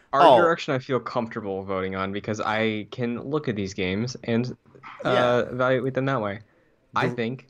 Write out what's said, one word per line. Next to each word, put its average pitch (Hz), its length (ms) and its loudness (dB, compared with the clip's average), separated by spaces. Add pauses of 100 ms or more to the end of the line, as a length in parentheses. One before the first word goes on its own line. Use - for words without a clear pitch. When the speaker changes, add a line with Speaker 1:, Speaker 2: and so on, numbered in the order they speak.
(120)
Speaker 1:
Art 139 140 6
Speaker 2:
Oh. 135 100 12
Speaker 1:
direction 165 380 2
I 127 40 0
feel 127 220 -2
comfortable 110 600 -4
voting 95 340 -4
on 95 160 -2
because 104 280 -4
I 107 500 -2
can 120 320 -4
look 147 260 -4
at 107 80 -2
these 95 160 -4
games 101 520 -2
and, 117 260 0 (540)
uh, - 60 0
Speaker 2:
Yeah. 123 280 4 (140)
Speaker 1:
evaluate 127 420 0
them 131 120 -2
that 135 140 0
way. 101 200 -4 (540)
I 131 140 2
Speaker 2:
Gr-, 123 60 -4
Speaker 1:
think 120 360 -4